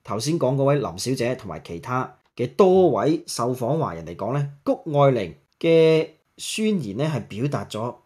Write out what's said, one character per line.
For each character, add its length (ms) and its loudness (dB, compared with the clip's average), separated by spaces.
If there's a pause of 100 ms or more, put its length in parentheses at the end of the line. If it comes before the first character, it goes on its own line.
頭 160 -8
先 200 -2
講 160 0
嗰 80 0
位 120 2
林 220 -6
小 160 -4
姐 220 -4
同 140 -12
埋 160 -10
其 140 -12
他 360 -8 (200)
嘅 200 -4
多 360 6
位 340 0
受 300 -4
訪 240 -2
華 160 -4
人 100 -12
嚟 100 -12
講 180 -4
呢， 200 -4 (100)
谷 180 -2 (160)
愛 140 6
凌 240 -2 (240)
嘅 500 4 (280)
宣 460 -2
言 140 -8
呢， 160 0
係 140 -6
表 200 -4
達 180 -4
咗 300 -8 (100)